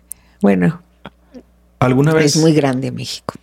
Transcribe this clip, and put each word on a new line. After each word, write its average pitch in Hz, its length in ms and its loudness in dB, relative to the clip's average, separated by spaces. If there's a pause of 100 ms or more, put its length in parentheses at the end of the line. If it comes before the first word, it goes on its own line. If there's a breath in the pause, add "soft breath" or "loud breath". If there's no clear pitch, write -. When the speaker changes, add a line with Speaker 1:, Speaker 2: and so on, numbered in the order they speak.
(400 loud breath)
Speaker 1:
bueno, 98 420 2 (1000)
Speaker 2:
¿Alguna 135 320 2
vez 156 240 2
Speaker 1:
es 156 60 2
muy 160 100 4
grande 135 400 -2
México. - 500 -12